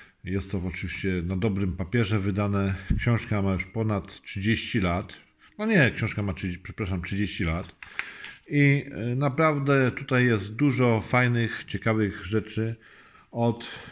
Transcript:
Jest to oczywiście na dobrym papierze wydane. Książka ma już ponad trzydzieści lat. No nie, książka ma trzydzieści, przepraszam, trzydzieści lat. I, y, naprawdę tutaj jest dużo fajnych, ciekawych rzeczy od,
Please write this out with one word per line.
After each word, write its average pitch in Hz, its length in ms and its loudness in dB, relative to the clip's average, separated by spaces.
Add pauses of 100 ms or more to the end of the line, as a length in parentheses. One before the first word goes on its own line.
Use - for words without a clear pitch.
(240)
Jest 92 280 -4
to 95 160 -2
oczywiście 90 580 -4
na 95 120 -2
dobrym 98 380 0
papierze 104 440 0
wydane. 98 560 0 (240)
Książka 110 420 0
ma 98 120 2
już 90 120 -2
ponad 104 560 -4
trzydzieści 104 580 -2
lat. 90 340 -2 (440)
No 214 80 -4
nie, 170 260 4
książka 107 320 -4
ma 98 100 -2
trzydzieści, 90 300 -6
przepraszam, 92 400 -4
trzydzieści 98 400 -4
lat. 85 320 -4 (720)
I, 143 380 4 (260)
y, 123 40 -2
naprawdę 139 760 2
tutaj 123 340 2
jest 107 300 2
dużo 123 460 4
fajnych, 120 640 2
ciekawych 107 600 0
rzeczy 110 500 -2 (560)
od, 117 400 -2 (200)